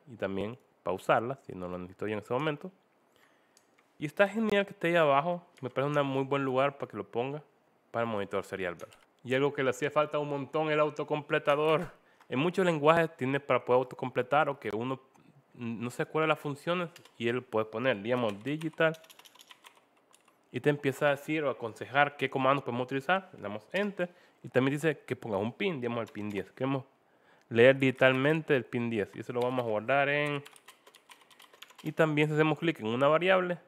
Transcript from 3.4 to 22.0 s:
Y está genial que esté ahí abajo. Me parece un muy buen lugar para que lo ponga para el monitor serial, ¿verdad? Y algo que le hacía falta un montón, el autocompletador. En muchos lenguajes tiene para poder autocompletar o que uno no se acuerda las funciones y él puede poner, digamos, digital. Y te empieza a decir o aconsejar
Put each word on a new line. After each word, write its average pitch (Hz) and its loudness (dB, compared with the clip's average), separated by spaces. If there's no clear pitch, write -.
Y 139 -6
está 196 2
genial 202 0
que 196 -8
esté - -6
ahí 170 2
abajo. 165 2
Me 123 -8
parece 147 0
un 143 2
muy 135 -2
buen 135 -2
lugar 135 0
para 120 -8
que - -14
lo 101 -6
ponga 135 -6
para 117 -2
el 117 -2
monitor 101 -4
serial, 92 -6
¿verdad? - -18
Y 120 -2
algo 139 2
que 143 -4
le 127 4
hacía 139 -4
falta 151 0
un 147 -4
montón, 143 -4
el 151 2
autocompletador. 151 0
En 123 -2
muchos 175 0
lenguajes 165 4
tiene 135 -2
para 127 0
poder 127 4
autocompletar 131 0
o 139 -8
que 110 -6
uno 127 -4
no 117 -6
se - -6
acuerda 156 0
las 151 0
funciones 165 -4
y 113 -4
él 120 0
puede 110 -2
poner, 117 -2
digamos, 110 -2
digital. 160 -2
Y 127 -6
te 147 4
empieza 143 0
a - 4
decir 151 -4
o 139 0
aconsejar 117 -2